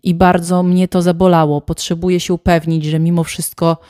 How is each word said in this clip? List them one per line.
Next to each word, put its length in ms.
I 120
bardzo 480
mnie 260
to 140
zabolało. 580
Potrzebuję 600
się 140
upewnić, 500
że 140
mimo 260
wszystko 520